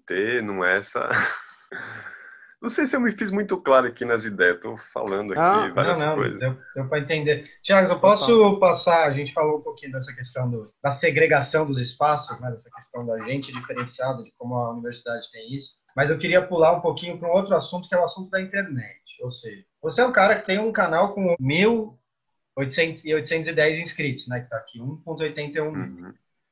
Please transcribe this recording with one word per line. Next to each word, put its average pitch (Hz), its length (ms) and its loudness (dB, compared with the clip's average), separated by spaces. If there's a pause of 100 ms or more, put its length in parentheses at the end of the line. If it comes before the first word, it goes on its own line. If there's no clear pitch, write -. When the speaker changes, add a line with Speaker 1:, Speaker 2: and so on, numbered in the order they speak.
Speaker 1:
T, 110 360 -2
não 98 240 -4
é 92 140 2
essa - 280 -6
<laughs> - 1120 -8 (420)
Não 226 60 -4
sei 277 180 0
se 262 80 -4
eu 285 60 2
me 233 140 2
fiz 208 180 -6
muito 202 300 -2
claro 131 260 6
aqui 120 160 -6
nas 117 220 0
ideias, 90 340 2
tô 113 180 -10 (160)
falando 104 380 -4
aqui 147 100 0
Speaker 2:
Ah, 190 320 2
Speaker 1:
várias - 240 2
Speaker 3:
não, 151 100 0
não, 156 80 0
Speaker 1:
coisas. - 240 -2
Speaker 3:
deu, 127 180 -4 (180)
deu 131 140 -6
pra 151 100 0
entender. 151 440 -2 (200)
Thiago, 190 260 6
eu 175 120 0
posso 208 260 6
Speaker 2:
Total. 208 320 8
Speaker 3:
passar, 170 480 4
a 143 40 0
gente 139 200 -4
falou 151 280 0
um - 20 -18
pouquinho 147 320 -12
dessa 127 200 -10
questão 123 380 -6
do, 110 220 -10 (100)
da 139 80 0
segregação 151 720 2
dos 135 140 -2
espaços, 147 640 -2
né, 123 100 -6
dessa - 180 -14
questão - 360 -12
da 113 200 -4
gente 131 280 -6
diferenciada, 123 680 -6
de - 140 -20
como 123 180 -8
a 120 180 -2
universidade 117 580 -10
tem 113 240 -14
isso, - 220 -14 (180)
mas 147 140 0
eu 160 80 0
queria 180 280 2
pular 165 280 4
um 165 80 -2
pouquinho 175 360 -4
pra 170 120 -4
um 170 40 2
outro 190 220 2
assunto, 180 320 -4
que 190 80 -2
é - 20 4
o 175 60 4
assunto 185 260 -6
da 190 120 -2
internet. 190 580 -8 (220)
Ou 123 100 -8
seja, 104 320 -16 (180)
você 165 200 0
é 254 40 6
um 247 60 0
cara 208 260 6
que - 80 -8
tem 190 140 0
um 220 140 -2
canal 185 400 2
com 180 260 0
mil 208 580 2 (600)
oitocentos 160 480 -2
e 156 80 -2
oitocentos 156 340 -2
e 165 60 -4
dez 156 260 2
inscritos, 156 480 -6
né, 123 140 -6
que 123 80 -14
tá 113 80 -6
aqui, - 240 -14
um 143 160 -10
ponto 160 260 -8
oitenta 147 360 -6
e - 20 0
um 151 80 -2
Speaker 1:
Uhum. 92 440 -10 (380)